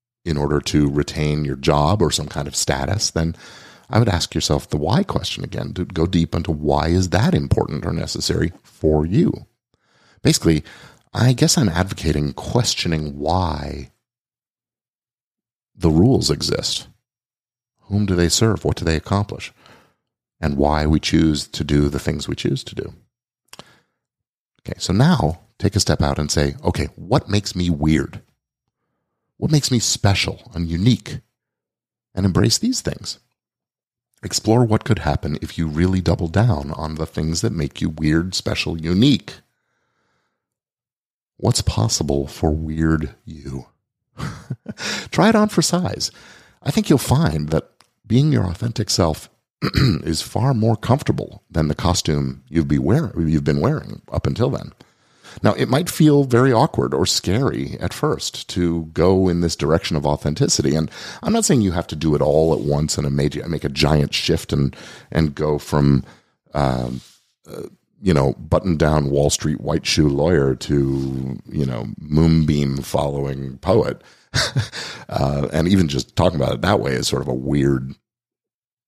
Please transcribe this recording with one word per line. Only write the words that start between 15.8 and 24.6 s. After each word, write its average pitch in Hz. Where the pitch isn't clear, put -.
rules 90
exist. -
Whom 101
do 92
they 87
serve? 110
What -
do -
they 80
accomplish? -
And 73
why 73
we 78
choose 80
to -
do 71
the 69
things 76
we -
choose -
to -
do. -